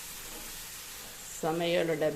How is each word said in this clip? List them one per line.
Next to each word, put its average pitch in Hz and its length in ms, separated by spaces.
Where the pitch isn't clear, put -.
சமையலோட 165 720